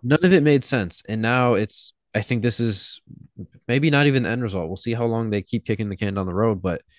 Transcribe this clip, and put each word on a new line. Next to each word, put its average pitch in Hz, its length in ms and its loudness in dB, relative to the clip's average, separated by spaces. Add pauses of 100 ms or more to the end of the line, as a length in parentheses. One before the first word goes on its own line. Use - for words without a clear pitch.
none 147 200 4
of 180 80 6
it 170 120 6
made 143 200 4
sense. 101 440 -2
And 110 140 -4
now 123 340 4
it's, - 380 -4 (200)
I 107 80 0
think 117 220 -2
this 120 160 0
is 110 420 -4 (640)
maybe 139 220 2
not 147 180 4
even 131 160 2
the 87 60 -2
end 120 120 -2
result. 95 260 -4
We'll 92 80 -8
see 117 180 -6
how 117 120 -2
long 113 240 -2
they 104 120 0
keep - 240 -6
kicking 107 240 -2
the 95 80 -6
can 101 160 -4
down 98 140 -4
the 87 60 -6
road, 104 280 0
but 90 200 -4 (180)